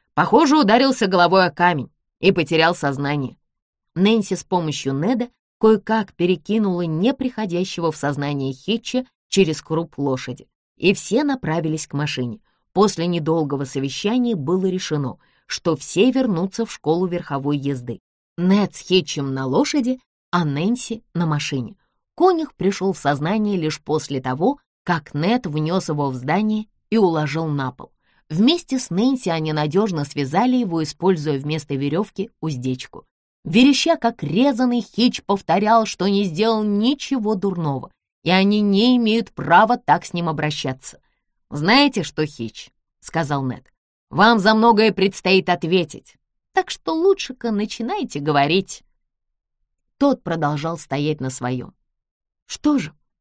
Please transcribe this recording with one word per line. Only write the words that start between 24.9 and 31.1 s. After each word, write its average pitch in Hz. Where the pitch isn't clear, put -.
Нед 190
внёс 156
его 147
в 131
здание 208
и 214
уложил 165
на 143
пол. -
Вместе 262
с -
Нэнси 247
они 160
надёжно 156
связали 165
его, 175
используя 156